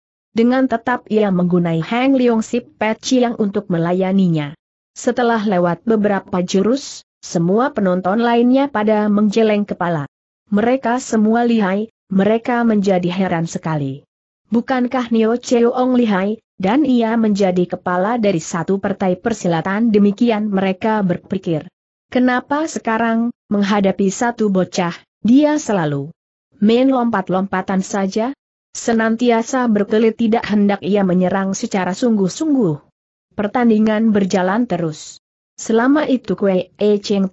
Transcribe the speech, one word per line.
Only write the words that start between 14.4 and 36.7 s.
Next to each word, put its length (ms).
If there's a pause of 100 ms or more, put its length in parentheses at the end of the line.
"Bukankah 580
Nio 240
Cheong 640
lihai, 400 (160)
dan 320
ia 320
menjadi 580
kepala 380
dari 240
satu 400
partai 400
persilatan?" 720
demikian 560
mereka 560
berpikir. 640 (400)
"Kenapa 640
sekarang, 640 (160)
menghadapi 560
satu 400
bocah, 480 (240)
dia 400
selalu 540 (500)
main 300
lompat-lompatan 920
saja?" 480 (400)
Senantiasa 960
berkelit 540
tidak 260
hendak 380
ia 180
menyerang 540
secara 400
sungguh-sungguh. 800 (580)
Pertandingan 800
berjalan 540
terus. 500 (380)
Selama 480
itu 320
Kue 400